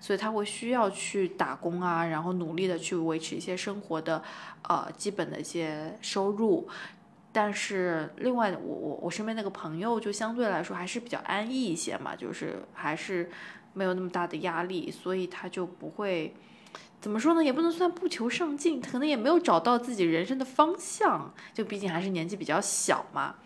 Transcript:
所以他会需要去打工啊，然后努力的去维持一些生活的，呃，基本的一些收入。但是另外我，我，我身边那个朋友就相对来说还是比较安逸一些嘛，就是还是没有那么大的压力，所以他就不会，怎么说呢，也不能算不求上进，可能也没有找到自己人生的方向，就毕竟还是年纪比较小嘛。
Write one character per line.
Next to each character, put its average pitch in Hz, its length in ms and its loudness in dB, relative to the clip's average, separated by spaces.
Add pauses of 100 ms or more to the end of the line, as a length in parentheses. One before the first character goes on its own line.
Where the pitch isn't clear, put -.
所 - 140 0
以 - 20 2
他 214 140 -2
会 214 120 0
需 208 260 -6
要 240 200 4
去 196 380 0
打 147 260 0
工 175 260 -2
啊， 170 240 2
然 160 200 0
后 180 100 0
努 170 220 -2
力 185 120 2
的 175 120 0
去 165 160 -2
维 165 240 2
持 - 160 -6
一 - 40 -4
些 180 160 -4
生 202 240 -4
活 160 220 -4
的， 160 220 0 (400)
呃， - 340 2
基 202 140 -4
本 202 180 -2
的 151 100 -6
一 143 40 -6
些 160 580 -4
收 196 300 0
入。 208 360 4 (600)
但 208 240 2
是 180 640 0
另 254 180 0
外 220 180 2
我， - 220 -6
我， - 280 -4
我 170 80 -2
身 208 120 -4
边 220 120 -4
那 220 80 -4
个 196 80 -2
朋 160 260 -8
友 220 220 0
就 220 120 -4
相 220 240 -2
对 240 140 2
来 165 140 0
说 180 120 -6
还 175 120 -6
是 233 120 -4
比 233 80 -12
较 - 120 -4
安 208 280 -2
逸 262 180 0
一 170 100 0
些 - 240 -4
嘛， - 160 -6
就 - 180 -6
是 - 300 -6 (100)
还 156 220 -2
是 175 340 -4 (440)
没 196 100 -2
有 185 100 2
那 185 80 -2
么 180 80 -4
大 175 160 0
的 170 120 -4
压 165 260 -2
力， 180 260 -4
所 - 260 -4
以 185 120 -2
他 180 200 -8
就 180 160 -4
不 170 240 -8
会， 175 460 -2 (640)
怎 208 120 -4
么 214 80 0
说 311 160 6
呢， 330 80 6
也 269 100 6
不 285 80 2
能 339 100 4
算 339 200 4
不 349 180 -2
求 - 180 -2
上 285 300 0
进， 294 240 2
可 - 160 -4
能 277 100 2
也 294 80 4
没 226 140 2
有 339 100 8
找 214 200 6
到 240 180 6
自 240 160 -4
己 202 100 2
人 165 220 4
生 262 140 -2
的 262 40 0
方 302 360 6
向， 226 520 0 (220)
就 220 100 -2
毕 208 140 -6
竟 196 100 -2
还 170 140 0
是 196 80 0
年 170 180 0
纪 196 80 -6
比 190 80 -6
较 147 160 4
小 - 540 2
嘛。 139 220 -2 (100)